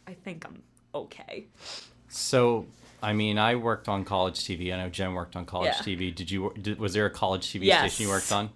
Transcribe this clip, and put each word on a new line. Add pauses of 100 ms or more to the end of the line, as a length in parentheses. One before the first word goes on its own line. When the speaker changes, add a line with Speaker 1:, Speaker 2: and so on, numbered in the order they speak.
Speaker 1:
I
think
I'm (320)
okay. (640)
Speaker 2:
So, (360)
I
mean,
I
worked
on
college
T
V.
I
know
Jen
worked
on
college
Speaker 1:
Yeah.
Speaker 2:
T
V.
Did
you
wor-,
did,
was
there
a
college
T
V
Speaker 1:
Yes.
Speaker 2:
station
you
worked
on?